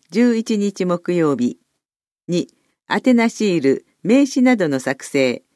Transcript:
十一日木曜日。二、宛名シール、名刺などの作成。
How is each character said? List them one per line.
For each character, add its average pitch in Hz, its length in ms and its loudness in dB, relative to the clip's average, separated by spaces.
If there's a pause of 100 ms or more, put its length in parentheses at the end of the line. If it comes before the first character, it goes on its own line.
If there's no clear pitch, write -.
(120)
十 240 240 2
一 226 220 -2
日 202 280 -4
木 175 280 -4
曜 156 240 0
日。 120 220 -4 (680)
二、 175 220 -4 (400)
宛 240 260 0
名 233 140 2
シ 202 280 -2
ー 151 40 0
ル、 135 240 0 (180)
名 262 240 2
刺 269 140 -2
な 247 160 4
ど 180 100 0
の 135 120 -2
作 135 260 -6
成。 127 380 0 (120)